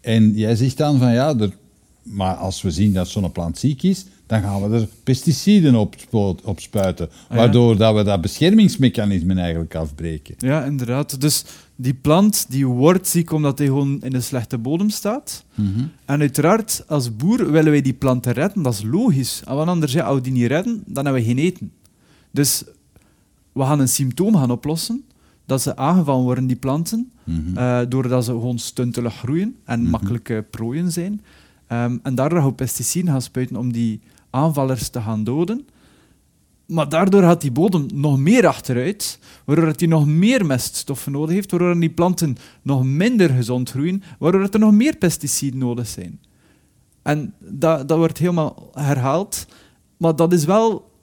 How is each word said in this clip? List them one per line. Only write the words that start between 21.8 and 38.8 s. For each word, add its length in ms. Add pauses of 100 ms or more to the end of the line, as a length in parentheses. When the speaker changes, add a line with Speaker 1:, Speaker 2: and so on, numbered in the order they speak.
Speaker 2:
Dus 340 (880)
we 100
gaan 180
een 80
symptoom 480
gaan 140
oplossen, 540 (440)
dat 140
ze 140
aangevallen 480
worden, 220
die 100
planten, 560 (120)
Speaker 1:
Mhm. 340
Speaker 2:
eh, 300
doordat 360
ze 60
gewoon 280
stuntelig 560
groeien 500
en 160
Speaker 1:
Mhm. 100
Speaker 2:
makkelijke 600
prooien 420
zijn. 300 (440)
Ehm, 360
en 120
daardoor 240
gaan 100
we 60
pesticiden 580
gaan 100
spuiten 340
om 160
die 280 (300)
aanvallers 580
te 120
gaan 240
doden. 420 (1000)
Maar 220
daardoor 340
gaat 180
die 100
bodem 440
nog 240
meer 280
achteruit, 720 (260)